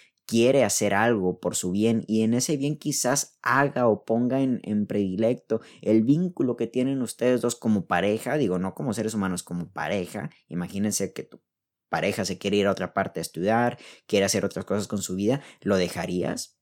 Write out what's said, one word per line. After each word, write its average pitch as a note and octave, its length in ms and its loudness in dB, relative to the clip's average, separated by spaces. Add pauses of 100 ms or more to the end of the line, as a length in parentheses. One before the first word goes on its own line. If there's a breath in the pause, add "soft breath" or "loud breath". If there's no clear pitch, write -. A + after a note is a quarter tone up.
(240 soft breath)
quiere B2 380 4
hacer G2+ 320 2
algo G2+ 460 2
por F#2 160 -2
su F2+ 160 -2
bien A2 340 2
y A2 160 2
en A2+ 100 2
ese B2 240 0
bien C#3+ 220 -4
quizás - 640 -2
haga B2+ 460 2
o G#2 160 2
ponga A#2+ 360 0
en, C3 220 0
en G#2 240 -2
predilecto G#2+ 720 -2 (200 loud breath)
el A2 240 4
vínculo C#3+ 520 2
que A2+ 120 -2
tienen C3 340 -2
ustedes A#2+ 380 0
dos A#2+ 160 0
como G#2 300 0
pareja, G#2 500 0
digo, F#2 240 0
no F#2 120 -4
como - 220 -4
seres A2 200 -4
humanos, F#2+ 280 -2
como F2 300 -8
pareja, F2 580 -6 (160 soft breath)
imagínense F#2+ 680 -4
que - 120 -10
tu - 180 -20 (460)
pareja F#2 360 0
se F2+ 140 -6
quiere G2+ 200 0
ir G2+ 100 2
a - 20 4
otra F#2 240 -4
parte F#2 240 -2
a E2 40 -4
estudiar, A2+ 560 0 (280 loud breath)
quiere G2 180 2
hacer F#2+ 200 0
otras F#2+ 200 -4
cosas G2 220 -2
con G2+ 160 -4
su F#2 140 -6
vida, A#2 260 0 (180 loud breath)
¿lo G2 160 2
dejarías? - 840 -2